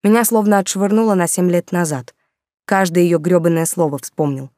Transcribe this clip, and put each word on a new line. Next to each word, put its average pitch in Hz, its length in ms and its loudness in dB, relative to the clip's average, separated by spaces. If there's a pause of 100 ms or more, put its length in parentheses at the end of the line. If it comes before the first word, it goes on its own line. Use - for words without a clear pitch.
Меня 214 240 2
словно 208 320 2
отшвырнуло 202 560 0
на 175 120 0
семь 180 240 0
лет 175 220 -2
назад. 151 420 -4 (520)
Каждое 180 360 2
ее 170 160 2
гребаное 165 460 2
слово 156 320 -2
вспомнил. 135 600 -6